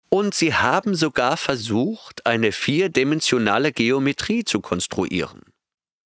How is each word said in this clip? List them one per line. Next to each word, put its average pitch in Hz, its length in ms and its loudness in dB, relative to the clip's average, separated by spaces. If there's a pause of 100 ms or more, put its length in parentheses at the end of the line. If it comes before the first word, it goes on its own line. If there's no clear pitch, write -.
(100)
Und 202 240 2
sie 151 200 0
haben 170 400 0
sogar 151 440 0
versucht, 123 880 -4
eine 113 260 2
vierdimensionale 139 1200 0
Geometrie 139 720 0
zu - 160 -2
konstruieren.“ 87 840 -4 (640)